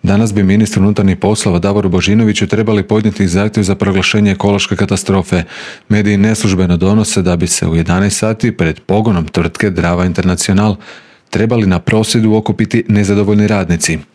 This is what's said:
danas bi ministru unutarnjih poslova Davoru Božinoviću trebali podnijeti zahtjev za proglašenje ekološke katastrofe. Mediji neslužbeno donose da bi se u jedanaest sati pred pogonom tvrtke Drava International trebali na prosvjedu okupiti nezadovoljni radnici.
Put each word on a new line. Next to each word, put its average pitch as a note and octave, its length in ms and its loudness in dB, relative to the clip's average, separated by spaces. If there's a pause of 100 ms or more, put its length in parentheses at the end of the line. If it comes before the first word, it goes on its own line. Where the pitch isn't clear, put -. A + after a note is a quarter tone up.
danas G#2 300 0
bi G2+ 100 2
ministru G2+ 400 2
unutarnjih G2 340 2
poslova F#2+ 420 0
Davoru G2+ 300 0
Božinoviću G2 580 0
trebali G#2 360 0
podnijeti G#2 440 0
zahtjev G2+ 360 0
za F#2 120 0
proglašenje G2 560 0
ekološke G2+ 440 0
katastrofe. F#2+ 680 -2 (460)
Mediji G#2 280 2
neslužbeno F#2+ 600 2
donose G2 440 0
da F2 140 0
bi E2+ 120 -2
se - 200 -2
u E2 80 0
jedanaest F2 420 0
sati A2 340 -2
pred D#2+ 280 -2
pogonom G2 480 0
tvrtke E2+ 420 -2
Drava F2 360 -2
International F#2 720 0 (540)
trebali A2+ 360 0
na F#2 140 2
prosvjedu A2 540 0
okupiti A2 540 -2
nezadovoljni G#2 600 2
radnici. E2+ 500 -2 (180)